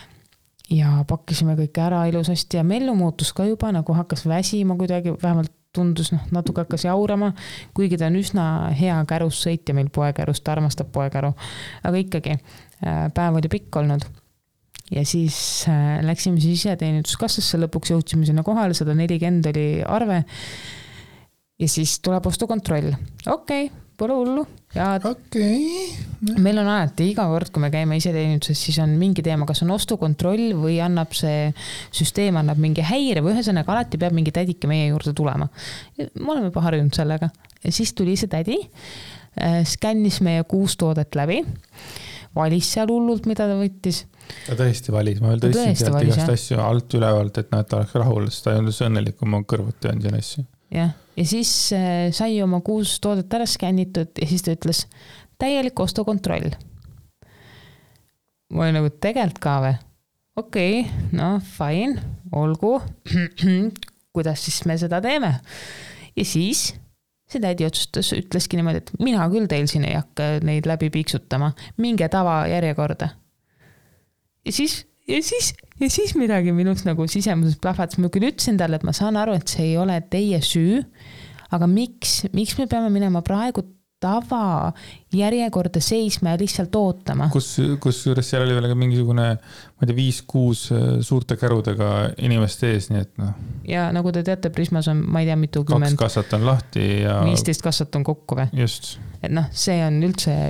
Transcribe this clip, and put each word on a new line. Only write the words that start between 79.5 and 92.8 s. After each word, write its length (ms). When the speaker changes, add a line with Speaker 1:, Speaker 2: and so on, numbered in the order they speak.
Speaker 1:
ei 40
ole 240
teie 400
süü, 380
aga 180
miks, 640
miks 280
me 100
peame 220
minema 320
praegu 440
tavajärjekorda 1800
seisma 480
ja 100
lihtsalt 360
ootama? 540
Speaker 2:
Kus, 240
kusjuures 500
seal 160
oli 100
veel 140
ka 80
mingisugune, 560
ma 500
ei 60
tea, 80
viis-kuus, 720
äh, 160
suurte 380
kärudega 500
inimest 480
ees, 280